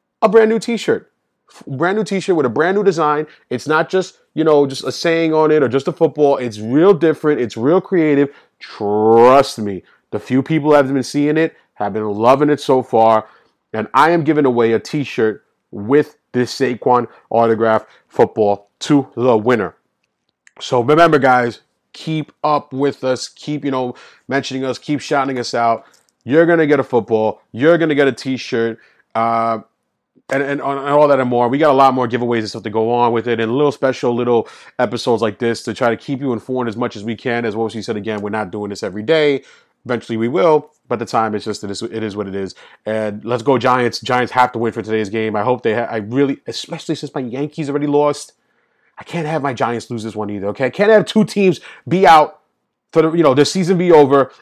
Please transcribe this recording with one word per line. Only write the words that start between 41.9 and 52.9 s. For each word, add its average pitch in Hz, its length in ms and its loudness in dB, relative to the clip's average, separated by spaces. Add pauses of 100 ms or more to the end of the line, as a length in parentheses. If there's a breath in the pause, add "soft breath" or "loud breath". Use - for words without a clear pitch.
is 104 120 -8
what 104 100 -6
it 98 100 -10
is. 95 200 -8 (300 loud breath)
And 107 400 -6
let's 117 180 -4
go 131 140 2
Giants. 123 420 0
Giants 123 320 -2
have 127 220 2
to 113 60 -6
win 113 120 -2
for 117 100 -6
today's 110 280 -2
game. 110 260 -4
I 104 80 -2
hope 120 180 0
they 110 120 0
ha-, - 180 -4
I 117 60 -6
really, 131 500 -2
especially 156 480 -10
since - 180 -12
my 147 60 -8
Yankees 139 500 -8
already 147 180 -4
lost. 147 440 0 (640)
I - 60 -18
can't 165 240 -8
have 156 140 -4
my 135 120 -4
Giants 117 380 -4
lose 113 120 -8
this 107 120 -10
one 104 140 -6
either, 101 180 -6
okay? 127 200 -2
I - 20 -2
can't 202 200 0
have 214 160 6
two 214 200 2
teams 196 340 0 (260 loud breath)
be 185 220 2
out 156 320 6 (540)